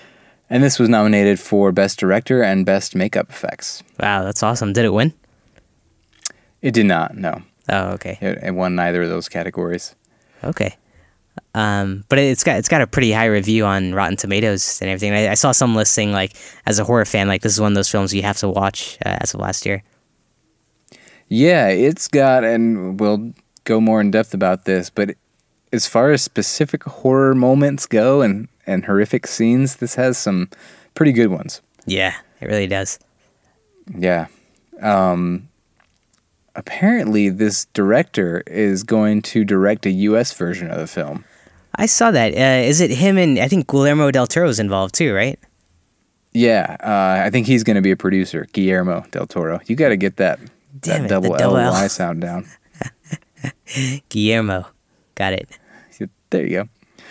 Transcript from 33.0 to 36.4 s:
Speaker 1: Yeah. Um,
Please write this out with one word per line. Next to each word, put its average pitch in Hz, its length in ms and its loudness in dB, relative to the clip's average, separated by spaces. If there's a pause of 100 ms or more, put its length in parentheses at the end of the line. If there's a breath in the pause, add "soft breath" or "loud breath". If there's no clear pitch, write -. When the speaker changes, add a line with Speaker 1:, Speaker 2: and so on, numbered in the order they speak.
Speaker 1:
Yeah. 87 320 -2 (540 soft breath)
Um, 92 680 0 (1080)